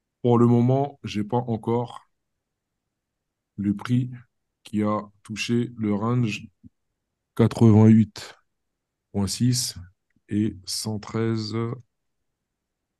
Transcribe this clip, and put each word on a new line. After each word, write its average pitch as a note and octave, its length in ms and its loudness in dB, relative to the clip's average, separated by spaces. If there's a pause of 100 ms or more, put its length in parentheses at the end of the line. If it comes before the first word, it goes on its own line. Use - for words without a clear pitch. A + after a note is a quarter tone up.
(220)
Pour A#2+ 160 4
le A#2+ 100 4
moment, B2+ 560 0
j'ai G#2 200 -6
pas A2 140 -4
encore A#2 720 -6 (1500)
le G2+ 200 -2
prix B2+ 360 -2 (520)
qui G#2 200 -4
a G#2 180 -2 (220)
touché A#2+ 540 -4
le G#2 160 -2
range A2+ 540 -2 (880)
quatre-vingt-huit A2 1000 6 (760)
point G2+ 160 -2
six B2 500 -2 (500)
et G#2 380 -2
cent A2 340 -8
treize, A2+ 560 -6 (1400)